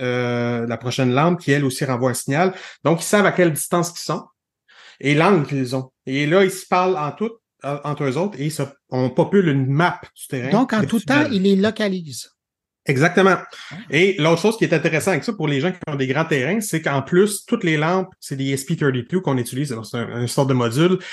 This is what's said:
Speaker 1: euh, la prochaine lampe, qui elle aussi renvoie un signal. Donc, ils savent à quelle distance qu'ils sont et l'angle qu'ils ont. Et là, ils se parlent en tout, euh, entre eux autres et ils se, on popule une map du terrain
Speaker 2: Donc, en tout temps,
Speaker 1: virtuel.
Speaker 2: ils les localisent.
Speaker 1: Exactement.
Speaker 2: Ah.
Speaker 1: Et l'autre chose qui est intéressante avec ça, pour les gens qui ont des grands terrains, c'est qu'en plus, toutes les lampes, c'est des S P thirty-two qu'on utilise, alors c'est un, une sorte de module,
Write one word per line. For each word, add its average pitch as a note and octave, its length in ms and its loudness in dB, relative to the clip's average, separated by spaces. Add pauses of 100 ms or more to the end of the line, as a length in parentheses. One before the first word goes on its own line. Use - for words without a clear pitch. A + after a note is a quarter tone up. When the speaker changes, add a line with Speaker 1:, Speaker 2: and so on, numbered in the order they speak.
Speaker 1:
euh, A#2+ 640 -2
la A#2 80 -4
prochaine B2 380 0
lampe, E3 260 2
qui C#3 140 0
elle C#3+ 100 2
aussi C3+ 220 -2
renvoie B2+ 240 0
un A#2+ 60 -2
signal. F3 380 0 (300)
Donc, E3 160 2
ils - 60 -8
savent G#3 200 4
à E3+ 60 4
quelle E3+ 220 2
distance E3+ 380 -2
qu'ils - 100 -14
sont D3+ 240 -8 (720)
et C#3+ 160 0
l'angle D#3+ 320 4
qu'ils C3 300 -4
ont. C3 160 -8 (120)
Et C#3 200 -2
là, F3+ 180 4
ils F#3+ 80 2
se F#3+ 140 -12
parlent F#3 320 0
en D3 160 -4
tout, A3+ 180 -6 (320)
euh, C#3+ 220 -6
entre D3 180 -6
eux C3 140 -2
autres G3+ 200 -2
et C#3+ 100 -4
ils D#3 40 -2
se, D3 120 -4 (260)
on B2+ 220 0
popule F3+ 360 2
une C3+ 200 2
map D#3 340 2 (120)
du - 140 -20
terrain C3 220 -6
Speaker 2:
Donc, A#3 240 2
en G#3+ 100 0
tout A#3 160 -2
temps, C#4 200 0
Speaker 1:
virtuel. C#4+ 160 0
Speaker 2:
ils F#3 80 2
les G3 120 4
localisent. F#3+ 760 -2 (560)
Speaker 1:
Exactement. F3 480 4 (360)
Speaker 2:
Ah. D3 40 -14 (140)
Speaker 1:
Et F#3 300 4
l'autre E3 200 4
chose A3 180 2
qui - 60 2
est D3 80 0
intéressante D#3+ 420 0
avec D3+ 100 -2
ça, A#3 100 -4
pour D#3 140 -4
les C#3+ 120 0
gens E3+ 120 0
qui F3+ 160 -12
ont D3+ 80 -6
des C3+ 100 0
grands C#3+ 200 0
terrains, D#3+ 360 -2
c'est E3 220 -4
qu'en C#3 180 0
plus, G3 420 2
toutes - 200 -4
les D#3+ 140 0
lampes, F3+ 320 0 (100)
c'est - 160 -10
des C3+ 160 -2
S C3+ 120 -4
P E3+ 120 -4
thirty-two C#3 460 0
qu'on C#3 180 0
utilise, B2+ 320 -4
alors A2 160 -8
c'est B2+ 100 -8
un, A#2 240 -6
une A#2+ 60 -2
sorte C3+ 220 0
de C3+ 40 2
module, C3 460 2 (140)